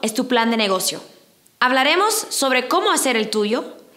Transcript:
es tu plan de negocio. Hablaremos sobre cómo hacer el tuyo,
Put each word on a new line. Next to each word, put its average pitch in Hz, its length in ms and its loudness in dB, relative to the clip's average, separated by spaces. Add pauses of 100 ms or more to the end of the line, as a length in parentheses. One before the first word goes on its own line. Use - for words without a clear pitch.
es 220 100 -2
tu 254 160 -2
plan 233 220 2
de 233 60 0
negocio. 190 460 -2 (580)
Hablaremos 294 540 2 (140)
sobre 254 400 0
cómo 381 220 2
hacer 269 260 0
el 214 140 -2
tuyo, 214 340 -2 (320)